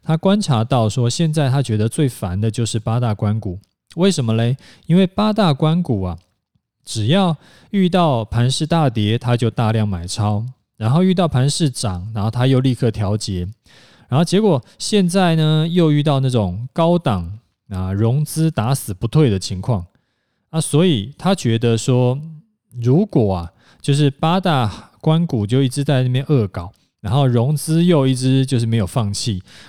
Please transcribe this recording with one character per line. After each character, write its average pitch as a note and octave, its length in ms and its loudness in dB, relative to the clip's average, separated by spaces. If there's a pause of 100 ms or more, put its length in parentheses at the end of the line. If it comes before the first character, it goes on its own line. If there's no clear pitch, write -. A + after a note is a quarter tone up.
他 D#3+ 140 -2
观 G3 240 2
察 A#2 240 0
到 A#2 240 2
说， A#2 220 0
现 E3 200 -2
在 D3+ 200 0
他 C#3 100 0
觉 A#2 160 -2
得 G#2+ 100 0
最 C#3 220 0
烦 F#2+ 320 -6
的 A2 100 0
就 A2+ 140 -2
是 A2+ 140 -4
八 A2+ 200 -2
大 A#2+ 140 -2
关 G#2+ 260 -2
股。 F#2+ 200 -8 (380)
为 F#3 140 2
什 D3 140 -2
么 A2+ 100 0
嘞？ A#2 220 0 (300)
因 E3 100 4
为 F#3+ 100 4
八 G#3 280 -2
大 G3+ 180 2
关 D#3+ 300 0
股 G#2+ 200 -2
啊， F2+ 140 -6 (640)
只 G#2+ 260 -4
要 F3 280 2 (340)
遇 F#3+ 200 2
到 D#3 340 2
盘 A#2+ 260 0
势 D#3 160 -2
大 D#3+ 220 2
跌， A2 300 0
他 A#2+ 180 0
就 A#2 140 0
大 A2 220 -2
量 A2 140 2
买 F2+ 200 -4
超， G#2 400 -2 (300)
然 A2 120 -4
后 D#3 140 2
遇 F#3 100 2
到 F3+ 140 0
盘 C#3 240 2
势 D3+ 180 0
涨， F#2+ 460 -6
然 G2+ 80 -4
后 A2 80 0
他 B2 160 -2
又 C3 140 4
立 C3 120 2
刻 A#2 160 0
调 G#2 280 -2
节， F#2 320 -6 (600)
然 B2 80 0
后 E3 80 4
结 F3+ 160 0
果 F3+ 240 0 (140)
现 G3 300 0
在 F3 260 2
呢， D#3 340 2
又 E3 220 2
遇 D3 140 2
到 C#3 160 2
那 C3+ 100 0
种 A2 420 -2
高 E3 240 2
档 G2+ 440 -4 (280)
啊， F#2 240 -4
融 A2+ 320 0
资 D#3+ 240 -2
打 B2 240 -2
死 A2 220 -6
不 A2+ 140 -6
退 D3+ 200 4
的 G2+ 80 2
情 F#2 240 -6
况 G2 240 -4 (680)
啊， D#3+ 100 -2
所 D#3 260 2
以 B2+ 320 0
他 F#3+ 160 0
觉 A2+ 240 0
得 A#2 180 2
说， B2+ 420 0 (640)
如 C3 240 4
果 G#2+ 300 0
啊， F2 180 -8 (300)
就 D3 100 0
是 C#3+ 180 2
八 E3 300 0
大 C3+ 500 -2 (100)
关 E3 260 2
股 A2 200 -2
就 B2+ 160 2
一 C3+ 60 2
直 C#3 160 -4
在 C3+ 180 2
那 B2+ 60 0
边 B2+ 200 -2
恶 A#2+ 200 2
搞， F2+ 240 -10 (280)
然 G2+ 120 -4
后 C#3 140 2
融 B2 280 2
资 D#3+ 300 0
又 D#3+ 220 4
一 C3 80 2
直 C3 320 2
就 C3 120 0
是 A#2 60 2
没 A2+ 140 0
有 G#2 80 0
放 G#2 260 -2
弃， G2 300 -4 (260)